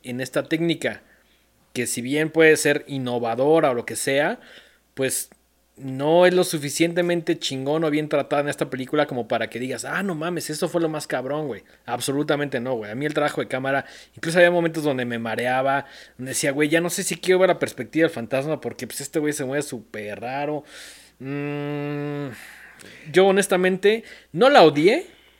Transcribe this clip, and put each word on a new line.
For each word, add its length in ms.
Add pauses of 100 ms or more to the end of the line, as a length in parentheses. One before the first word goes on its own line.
en 180
esta 220
técnica, 580 (720)
que 140
si 140
bien 280
puede 280
ser 300
innovadora 840
o 20
lo 120
que 100
sea, 440 (540)
pues 360 (480)
no 480
es 80
lo 100
suficientemente 960
chingón 460
o 40
bien 200
tratada 320
en 80
esta 200
película 380
como 220
para 200
que 100
digas, 260
"Ah, 180
no 100
mames, 360
eso 180
fue 140
lo 80
más 180
cabrón, 400
güey". 160 (220)
Absolutamente 760
no, 140
güey. 180
A 40
mí 100
el 80
trabajo 260
de 80
cámara, 380 (280)
incluso 260
había 120
momentos 320
donde 220
me 140
mareaba, 640 (320)
donde 140
decía, 200
"Güey, 160
ya 140
no 80
sé 140
si 120
quiero 240
ver 100
la 100
perspectiva 480
del 60
fantasma 460
porque, 280
pues, 120
este 200
güey 120
se 140
mueve 160
súper 580
raro". 460 (540)
Mm, 1080 (840)
yo 140
honestamente 760 (300)
no 160
la 140
odié, 420 (340)